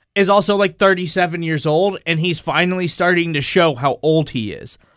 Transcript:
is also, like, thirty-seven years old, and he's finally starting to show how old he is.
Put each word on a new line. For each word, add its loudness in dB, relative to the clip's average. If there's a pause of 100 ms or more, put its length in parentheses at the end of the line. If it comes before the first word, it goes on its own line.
(160)
is 2
also, 2
like, 0
thirty-seven 0
years -2
old, 0
and 0
he's -2
finally 0
starting 0
to -4
show 2
how -4
old 2
he -6
is. -14 (200)